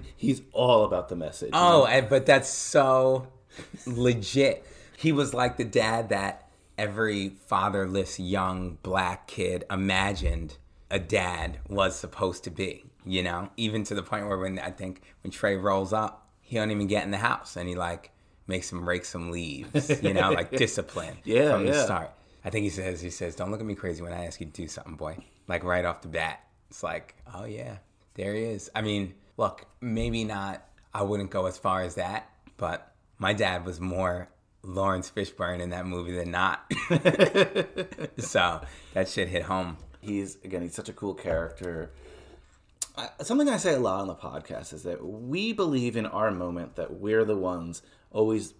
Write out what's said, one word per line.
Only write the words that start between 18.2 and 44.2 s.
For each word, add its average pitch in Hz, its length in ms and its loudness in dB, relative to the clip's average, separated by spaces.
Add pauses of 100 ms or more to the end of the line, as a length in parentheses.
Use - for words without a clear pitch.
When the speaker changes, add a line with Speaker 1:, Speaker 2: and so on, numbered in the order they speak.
Speaker 2:
makes 92 240 -4
him 87 180 -4
rake 90 160 0
some 85 240 -8
leaves, 85 720 -2
you 98 140 2
know, 95 160 4
like, 87 200 0
Speaker 1:
<laughs> 131 60 -2
Speaker 2:
discipline 92 640 -2
Speaker 1:
Yeah, 131 300 6
Speaker 2:
from 98 140 2
the 135 60 4
Speaker 1:
yeah. 143 120 4
Speaker 2:
start. 90 260 -2 (320)
I 95 60 -6
think 107 140 0
he 101 80 0
says, 92 300 -4
he 87 100 -8
says, 87 240 -8
"Don't 95 160 -6
look 107 100 -6
at 110 60 -8
me 101 80 -4
crazy 87 260 -6
when 85 100 -8
I 87 140 -6
ask 85 160 -12
you 82 60 -10
to 76 40 -16
do 87 160 -10
something, - 280 -14
boy." 78 220 -8 (300)
Like, 87 160 -2
right 90 220 2
off 87 160 -2
the 85 80 -14
bat. 80 320 -4 (280)
It's - 140 -20
like, 82 320 -8 (180)
"Oh, 95 120 -12
yeah, 113 320 -10 (380)
there 98 180 -4
he 110 80 -2
is." 110 340 -6
I 110 60 -2
mean, 101 320 0 (240)
look, - 280 -2 (140)
maybe 117 460 -2
not, 98 360 -6 (320)
I 104 100 0
wouldn't 101 260 -2
go 92 160 0
as 90 120 -4
far 92 260 0
as 85 120 -6
that, 95 340 -4 (280)
but 85 340 -6 (260)
my 95 140 0
dad 98 340 0
was 87 140 -8
more 90 480 -2 (340)
Lawrence 95 480 -2
Fishburne 90 520 -4
in 87 80 -6
that 90 160 -6
movie 90 320 -4
than 87 140 -4
not. 90 380 0 (200)
<laughs> - 1300 2
So 87 440 0 (320)
that 95 160 0
shit 90 200 -2
hit 87 140 0
home. 90 340 -2 (240)
Speaker 1:
He's, 101 420 -6
again, 95 180 -6
he's 87 120 -8
such - 160 -10
a 101 40 -10
cool 98 200 -6
character. 82 760 -6 (1080)
I, - 120 -10 (120)
something 277 280 2
I 226 80 0
say 175 160 4
a 131 60 4
lot 98 220 2
on 98 60 -4
the 87 80 -6
podcast - 580 -10